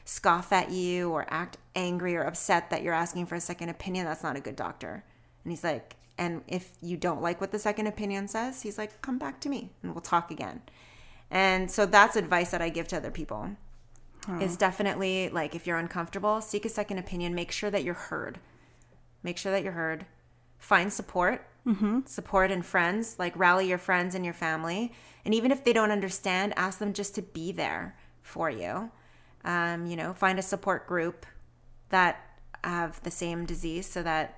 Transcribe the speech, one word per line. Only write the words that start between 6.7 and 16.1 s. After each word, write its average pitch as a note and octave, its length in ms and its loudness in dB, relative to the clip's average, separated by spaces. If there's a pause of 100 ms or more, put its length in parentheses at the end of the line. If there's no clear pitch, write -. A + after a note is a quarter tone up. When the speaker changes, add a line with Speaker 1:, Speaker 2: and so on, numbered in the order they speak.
Speaker 1:
you F3 140 -6
don't E3 260 -2
like E3+ 200 -2
what G3 100 -4
the G#3 80 -2
second G#3+ 280 0
opinion G3+ 420 -4
says," B3 320 -4
he's G#3 160 -6
like, G#3+ 240 -8
"come B3+ 160 -4
back C4+ 240 -6
to C#4+ 80 -4
me A#3+ 220 -6 (120)
and F3 100 -6
we'll E3+ 80 -8
talk E3+ 300 0
again." B2 300 -8 (680)
And F#3 400 4
so G#3 160 4
that's G#3 300 10
advice F3 360 2
that F3 100 -2
I E3+ 80 0
give E3 200 -4
to F3 80 -4
other - 140 -6
people. A#2 380 -8 (760)
Speaker 2:
Huh. F3+ 140 -4
Speaker 1:
Is F3 160 0
definitely, F#3 720 2
like, D#3 240 -2
if E3+ 140 -8
you're E3+ 100 0
uncomfortable, F#3 640 0